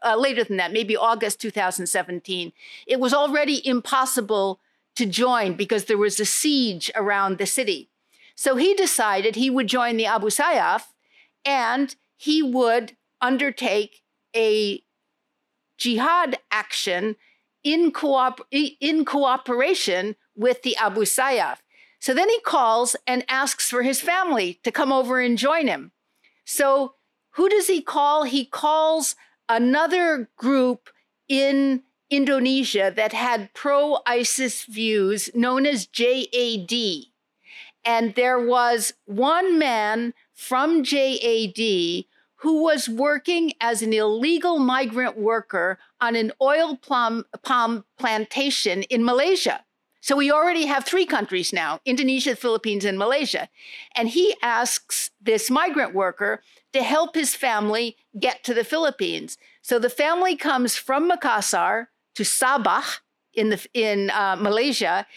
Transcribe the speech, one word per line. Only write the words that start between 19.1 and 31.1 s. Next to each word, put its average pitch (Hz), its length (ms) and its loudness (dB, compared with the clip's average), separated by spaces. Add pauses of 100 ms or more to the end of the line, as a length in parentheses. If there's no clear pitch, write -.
with 247 260 0
the 254 140 -2
Abu 214 260 0
Sayyaf. 214 560 0 (420)
So - 120 -2
then 339 160 2
he 453 120 2
calls 240 560 2 (100)
and 247 220 -2
asks 269 420 -2
for 247 120 0
his 262 180 0
family 320 600 -2
to 240 80 -4
come 269 220 0
over 254 280 0
and 240 180 0
join 285 300 0
him. 156 240 -6 (520)
So 277 500 2 (360)
who 359 180 2
does 392 180 4
he 359 140 2
call? 294 440 2
He 262 200 -2
calls 311 720 0 (320)
another 294 880 2
group 254 540 0 (380)